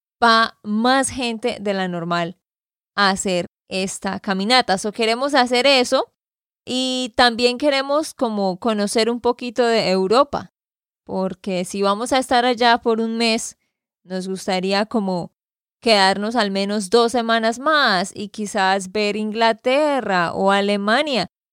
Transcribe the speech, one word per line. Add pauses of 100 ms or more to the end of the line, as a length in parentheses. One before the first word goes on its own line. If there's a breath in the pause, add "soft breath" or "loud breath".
(240)
va
más
gente
de
la
normal (560)
a
hacer (240)
esta
caminata.
So,
queremos
hacer
eso (540)
y
también
queremos
como
conocer
un
poquito
de
Europa, (540)
porque
si
vamos
a
estar
allá
por
un
mes, (440)
nos
gustaría
como (500)
quedarnos
al
menos
dos
semanas
más
y
quizás
ver
Inglaterra
o
Alemania, (260)